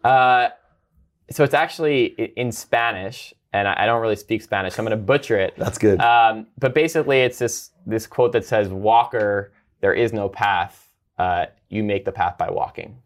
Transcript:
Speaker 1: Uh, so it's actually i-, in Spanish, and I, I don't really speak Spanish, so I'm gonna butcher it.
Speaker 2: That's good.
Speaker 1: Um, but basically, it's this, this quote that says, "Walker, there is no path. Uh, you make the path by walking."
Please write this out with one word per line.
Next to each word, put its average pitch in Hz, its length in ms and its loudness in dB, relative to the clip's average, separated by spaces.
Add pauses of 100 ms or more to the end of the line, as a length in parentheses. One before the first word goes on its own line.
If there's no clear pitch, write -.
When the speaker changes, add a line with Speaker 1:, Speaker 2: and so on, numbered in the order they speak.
Speaker 1:
Uh, 127 460 4 (800)
so - 120 2
it's 139 100 2
actually 147 680 0
i-, 110 160 -6
in 120 160 -6
Spanish, 113 800 -4 (200)
and 101 140 0
I, 98 160 0
I - 20 2
don't 117 160 2
really 110 140 0
speak 107 260 -6
Spanish, 95 320 -4
so - 80 -8
I'm 110 40 -4
gonna 110 120 -2
butcher 117 420 0
it. 95 180 -2
Speaker 2:
That's 95 200 -4
good. 104 240 4
Speaker 1:
Um, 117 460 4 (100)
but 131 160 0
basically, 151 480 2
it's 123 180 0
this, - 320 -4 (140)
this 110 220 -4
quote 123 260 0
that 110 120 0
says, 104 240 0
"Walker, 104 840 0 (280)
there 98 120 2
is 113 200 0
no 101 140 -4
path. 95 640 -4 (280)
Uh, 87 280 -2 (240)
you 107 140 -4
make 101 220 -2
the 95 60 -4
path 87 260 -4
by - 120 -4
walking." - 560 -8